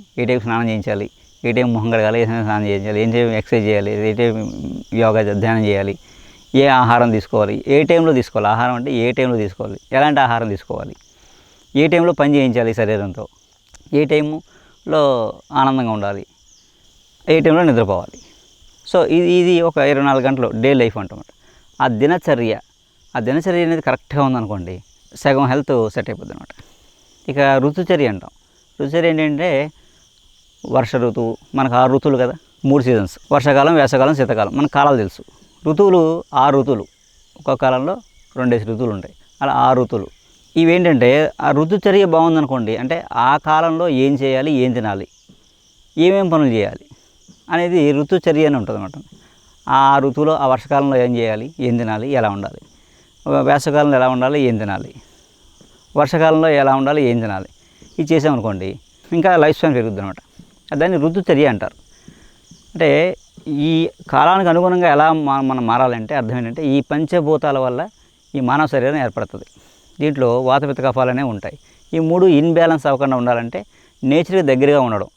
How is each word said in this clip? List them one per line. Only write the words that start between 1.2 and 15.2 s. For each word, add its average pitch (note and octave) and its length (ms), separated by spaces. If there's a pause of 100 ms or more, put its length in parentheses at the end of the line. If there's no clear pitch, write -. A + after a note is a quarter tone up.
ఏ A#2+ 60
టైం B2 220
మొహం A2 180
కడగాలి, A2+ 300
ఏ A#2 40
టైం A2+ 180
స్నానం G#2+ 240
చేయించాలి, G2+ 340
ఏ A2 40
టైం A#2 260
ఎక్సర్సైజ్ A2 340
చేయాలి, G#2 440
ఏ G#2+ 40
టైం A2 380 (420)
యోగా A2 280
చే-, G2+ 180
ధ్యానం A2+ 260
చేయాలి, G2 320 (580)
ఏ C3+ 120
ఆహారం A#2+ 440
తీసుకోవాలి, G#2+ 560
ఏ C#3 160
టైంలో E3 300
తీసుకోవాలి, A2 340
ఆహారం A#2+ 280
అంటే B2+ 180
ఏ A#2 180
టైంలో B2 260
తీసుకోవాలి, G#2 420 (120)
ఎలాంటి C#3 300
ఆహారం A#2 280
తీసుకోవాలి, - 460 (800)
ఏ D3 120
టైంలో E3+ 260
పని D3 220
చేయించాలి A#2+ 380
శరీరంతో, G#2+ 540 (680)
ఏ D3 120
టైంలో D3+ 1300 (180)